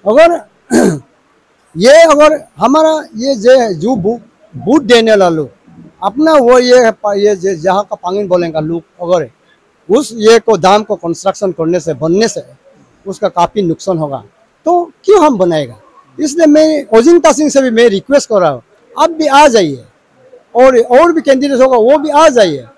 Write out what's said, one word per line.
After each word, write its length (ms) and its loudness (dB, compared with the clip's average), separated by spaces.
अगर 340 2
<clears throat> 260 0
ये 260 6
अगर 440 0
हमारा 460 0
ये 200 -4
जे-, 380 2
जो 220 -4
बू-, 240 -6
बूथ 240 -2
देने 320 0
वाला 180 2
लोग 200 -6
अपना 300 -2
वो 260 4
ये 320 2
पा-, 260 -6
ये 180 0
जे-, 240 -8
जहाँ 240 -2
का 120 -10
पांगिन 320 -8
बोलेंगे 340 -4
लोग 200 -8
अगर 280 -4
उस 180 -4
ये 240 4
को 180 0
दाम 260 0
को 120 -6
कंस्ट्रक्शन 560 -6
करने 280 -4
से, 140 -8
बनने 340 -2
से 160 -10
उसका 220 -6
काफ़ी 320 -4
नुकसान 360 -4
होगा, 260 -8
तो 260 -2
क्यों 220 2
हम 120 0
बनाएगा? 380 -4
इसलिए 280 0
मैं 500 2
ओजिंग 240 4
तासिंग 280 0
से 120 0
भी 80 -2
मैं 200 2
request 400 -2
कर 100 0
रहा 100 0
हूँ, 120 -8
आप 100 2
भी 180 -4
आ 200 4
जाइए 360 0
और, 240 4
और 320 2
भी 100 -2
candidate 400 -2
होगा 160 2
वो 200 2
भी 120 -4
आ 200 2
जाइए। 360 0